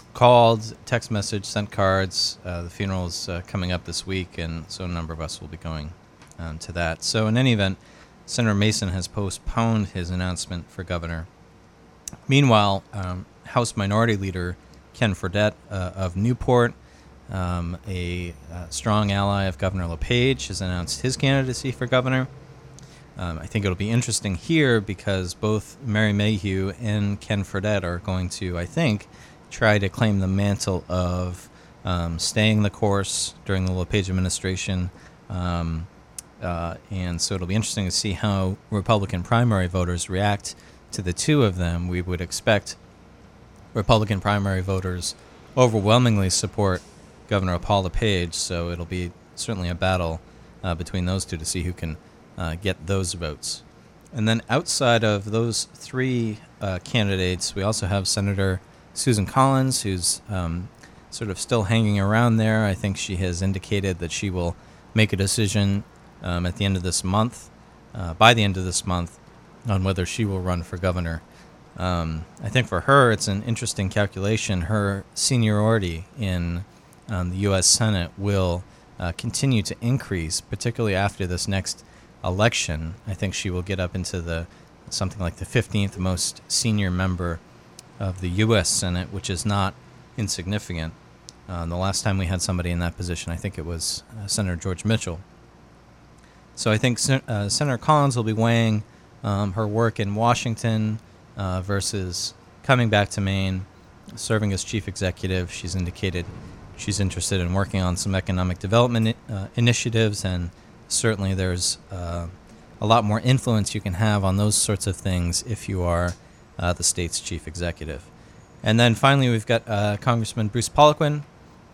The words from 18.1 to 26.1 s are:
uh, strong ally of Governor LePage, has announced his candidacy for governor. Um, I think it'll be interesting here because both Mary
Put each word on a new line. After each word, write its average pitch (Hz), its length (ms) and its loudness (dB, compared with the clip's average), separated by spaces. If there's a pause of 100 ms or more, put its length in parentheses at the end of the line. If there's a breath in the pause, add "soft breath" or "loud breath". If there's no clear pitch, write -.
uh, 87 180 -12
strong 104 420 2
ally 101 320 2
of 95 120 0
Governor 95 300 -2
LePage, 123 640 0
has 92 120 -6
announced 90 420 -4
his 131 140 0
candidacy 135 540 0
for 123 160 -6
governor. 131 400 2 (920 loud breath)
Um, 87 220 -6
I 76 80 -10
think 101 180 -2
it'll 92 120 2
be 101 140 -2
interesting 113 440 0
here 131 460 4
because 95 540 -4
both 107 500 -2
Mary 107 280 2